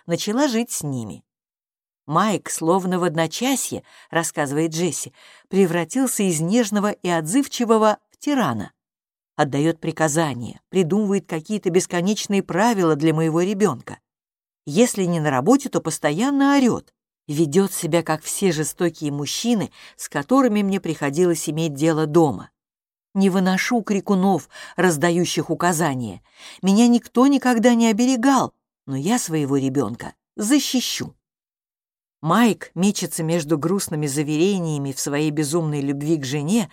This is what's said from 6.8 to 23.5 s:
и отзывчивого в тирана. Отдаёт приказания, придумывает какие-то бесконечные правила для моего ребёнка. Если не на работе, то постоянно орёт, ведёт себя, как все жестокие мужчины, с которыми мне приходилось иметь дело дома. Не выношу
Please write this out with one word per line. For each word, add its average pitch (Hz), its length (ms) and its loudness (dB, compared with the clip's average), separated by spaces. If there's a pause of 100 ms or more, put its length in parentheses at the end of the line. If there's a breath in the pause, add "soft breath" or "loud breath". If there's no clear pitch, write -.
и - 160 -8
отзывчивого 214 920 0 (100)
в - 80 -20
тирана. 165 560 -2 (640)
Отдаёт 151 420 0
приказания, 139 880 -2
придумывает 190 580 0
какие-то 185 440 -4
бесконечные 185 760 0
правила 185 540 2
для 156 160 2
моего 160 260 0
ребёнка. 185 580 -2 (680)
Если 196 400 2
не 175 160 0
на 151 100 0
работе, 196 380 2
то 175 100 -2
постоянно 269 800 0
орёт, 233 360 0 (360)
ведёт 165 420 0
себя, 165 320 -2
как 156 200 -4
все - 280 -2
жестокие 156 600 -4
мужчины, 156 580 -2 (240 loud breath)
с - 140 -14
которыми 208 540 2
мне 190 180 -2
приходилось 160 640 0
иметь 156 280 -4
дело 156 320 0
дома. 147 420 2 (640)
Не 196 160 4
выношу 185 540 0